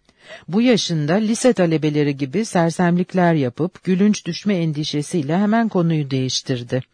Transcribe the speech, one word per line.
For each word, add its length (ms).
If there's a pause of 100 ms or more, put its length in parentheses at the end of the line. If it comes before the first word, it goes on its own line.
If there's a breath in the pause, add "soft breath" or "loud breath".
(480 loud breath)
Bu 140
yaşında 520
lise 380
talebeleri 640
gibi 280
sersemlikler 880
yapıp 500
gülünç 420
düşme 280
endişesiyle 840
hemen 300
konuyu 420
değiştirdi. 720 (120)